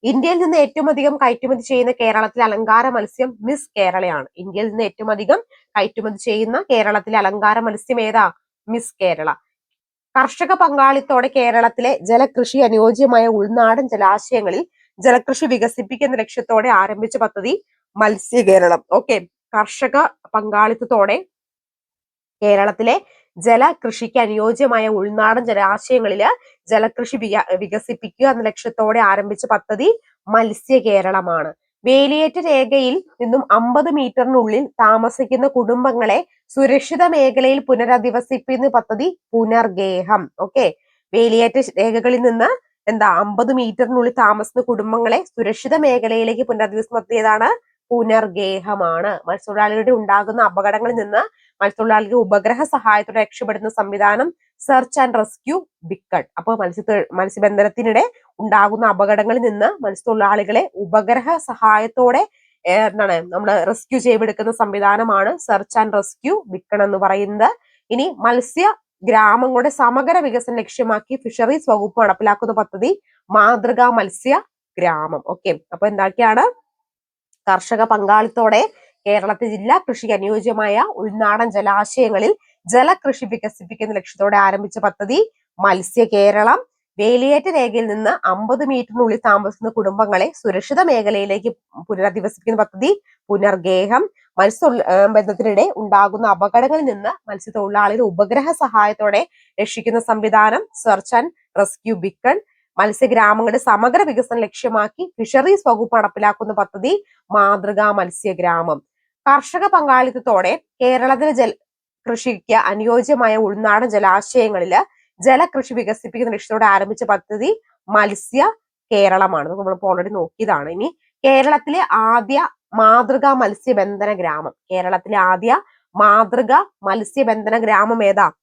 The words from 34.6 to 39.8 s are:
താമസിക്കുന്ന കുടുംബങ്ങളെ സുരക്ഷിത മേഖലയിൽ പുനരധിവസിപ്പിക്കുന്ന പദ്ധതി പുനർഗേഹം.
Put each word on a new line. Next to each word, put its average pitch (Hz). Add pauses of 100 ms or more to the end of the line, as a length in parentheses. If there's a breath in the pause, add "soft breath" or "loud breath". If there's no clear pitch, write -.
താമസിക്കുന്ന 233
കുടുംബങ്ങളെ 240 (240)
സുരക്ഷിത 277
മേഖലയിൽ 269
പുനരധിവസിപ്പിക്കുന്ന 247
പദ്ധതി 247 (140)
പുനർഗേഹം. 196